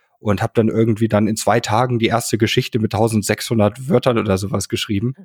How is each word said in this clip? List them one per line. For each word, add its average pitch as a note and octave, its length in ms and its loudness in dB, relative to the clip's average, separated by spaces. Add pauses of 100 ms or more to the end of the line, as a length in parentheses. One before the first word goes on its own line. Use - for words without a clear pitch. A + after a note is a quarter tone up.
(180)
Und G#2 240 -2
hab A2+ 120 -4
dann A2 140 2
irgendwie A2+ 380 0
dann G#2+ 220 2
in A2 80 -4
zwei A2 240 0
Tagen A#2+ 400 0
die A2+ 60 2
erste A2+ 320 -2
Geschichte A2+ 420 0
mit A2 100 0
tausendsechshundert A2 1000 0
Wörtern C3 300 2
oder G#2 180 0
sowas G2 320 -4
geschrieben, A2+ 460 -2 (100)